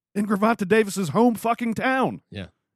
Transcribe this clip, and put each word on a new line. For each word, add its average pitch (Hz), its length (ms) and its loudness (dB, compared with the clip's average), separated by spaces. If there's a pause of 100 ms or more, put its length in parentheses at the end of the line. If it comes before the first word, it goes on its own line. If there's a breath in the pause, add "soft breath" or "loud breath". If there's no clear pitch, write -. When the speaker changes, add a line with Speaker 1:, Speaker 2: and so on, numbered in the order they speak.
(160)
Speaker 1:
in 208 100 -2
Gervonta 208 420 0
Davis's 196 420 0
home 226 260 4
fucking 226 400 -4
town. 233 460 0 (100)
Speaker 2:
Yeah. 95 160 -12 (280)